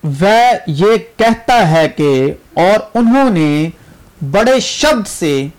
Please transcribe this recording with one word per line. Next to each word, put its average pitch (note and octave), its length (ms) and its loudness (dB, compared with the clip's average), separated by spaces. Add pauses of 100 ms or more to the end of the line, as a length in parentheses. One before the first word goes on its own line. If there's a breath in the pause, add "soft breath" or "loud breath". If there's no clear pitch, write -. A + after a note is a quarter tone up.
وہ G3+ 640 2
یہ D#3+ 200 0 (300)
کہتا A3+ 540 0
ہے D#3+ 180 2
کہ، C#3+ 440 0 (200)
اور F#3+ 260 2 (140)
انہوں A#3+ 360 2
نے D#3 400 -2 (640 soft breath)
بڑے A3+ 280 2
شبد B3+ 480 -2
سے C#3 400 -4 (100)